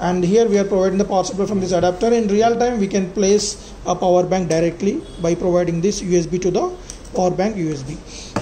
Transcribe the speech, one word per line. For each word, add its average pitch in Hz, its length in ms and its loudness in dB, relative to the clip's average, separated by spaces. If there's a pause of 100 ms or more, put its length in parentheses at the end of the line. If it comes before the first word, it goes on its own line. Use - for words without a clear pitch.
And 180 240 0
here 220 240 4
we 202 100 4
are 196 60 2
providing 190 320 2
the 202 80 2
power 196 180 2
supply 190 220 -2
from 196 160 -2
this 185 100 -4
adapter. 180 400 2
In 226 180 2
real 226 300 2
time, 240 220 0
we 196 60 2
can 190 260 -2
place 202 640 0 (100)
a 180 100 0
power 180 300 4
bank 180 240 0
directly 170 540 0 (180)
by 170 140 0
providing 175 480 0
this 202 180 0
U 180 180 0
S 165 80 0
B 175 120 -4
to 180 120 0
the 359 240 -2 (400)
power 185 160 2
bank 190 260 -2
U 165 140 -2
S 139 120 -6
B. 139 160 -10 (440)